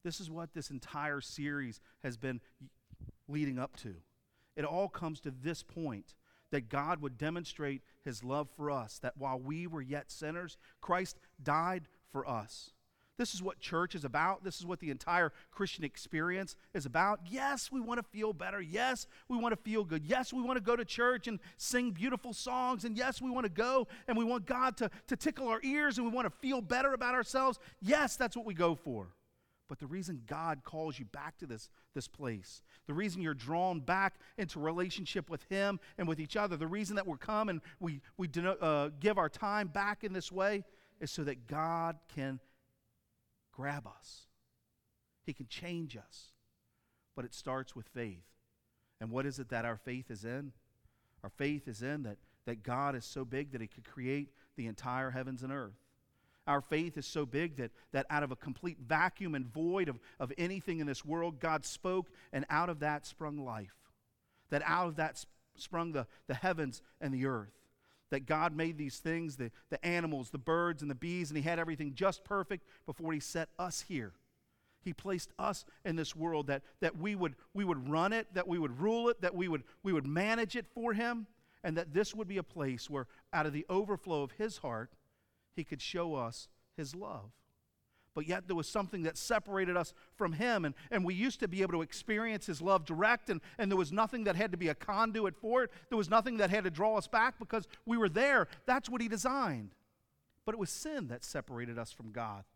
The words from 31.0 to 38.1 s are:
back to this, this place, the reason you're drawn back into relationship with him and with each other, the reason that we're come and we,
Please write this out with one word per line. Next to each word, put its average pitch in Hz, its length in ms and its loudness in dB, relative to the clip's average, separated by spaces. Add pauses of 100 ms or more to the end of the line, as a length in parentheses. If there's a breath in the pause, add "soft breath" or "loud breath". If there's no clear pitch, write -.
back 143 320 -10
to 165 100 -12
this, 113 220 -8 (240 soft breath)
this - 160 -6
place, 113 520 -6 (240 soft breath)
the 147 80 -4
reason 185 280 0
you're 160 120 0
drawn 160 460 0
back 185 400 2 (180 loud breath)
into 170 220 -4
relationship 170 720 -2
with 165 200 -6
him 196 300 2 (180 loud breath)
and 175 80 0
with 160 140 0
each 156 160 -4
other, 202 220 2
the 160 100 0
reason 202 300 -2
that 196 100 -2
we're 151 100 -4
come 214 300 0
and 170 140 0 (180 loud breath)
we, 156 220 -4 (160 loud breath)